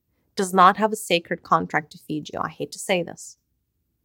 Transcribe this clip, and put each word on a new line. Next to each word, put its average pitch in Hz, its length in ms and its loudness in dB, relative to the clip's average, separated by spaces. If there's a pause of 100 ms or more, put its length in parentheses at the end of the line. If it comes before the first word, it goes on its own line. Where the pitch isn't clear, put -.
(360)
does 185 180 -4
not 190 220 8
have 214 160 0
a 220 60 -6
sacred 170 440 -2
contract 165 520 -2
to 175 40 -20
feed 151 360 -10
you. - 80 -6
I 160 80 -6
hate - 240 -12
to - 60 -14
say 180 220 -2
this. - 360 -14 (680)